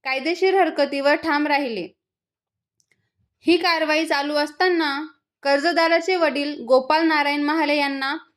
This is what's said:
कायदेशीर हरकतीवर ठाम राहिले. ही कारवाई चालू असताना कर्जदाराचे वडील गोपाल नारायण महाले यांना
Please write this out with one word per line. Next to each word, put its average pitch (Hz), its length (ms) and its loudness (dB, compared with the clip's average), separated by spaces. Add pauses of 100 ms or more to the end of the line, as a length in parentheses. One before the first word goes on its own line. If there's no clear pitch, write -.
कायदेशीर 349 580 0
हरकतीवर 285 540 2
ठाम 302 320 -2
राहिले. 254 400 -2 (1600)
ही 339 100 4
कारवाई 320 480 0
चालू 294 280 -2
असताना 302 760 0 (360)
कर्जदाराचे 330 720 2
वडील 285 500 -2
गोपाल 269 420 2
नारायण 294 360 0
महाले 294 340 0
यांना 277 400 -4 (200)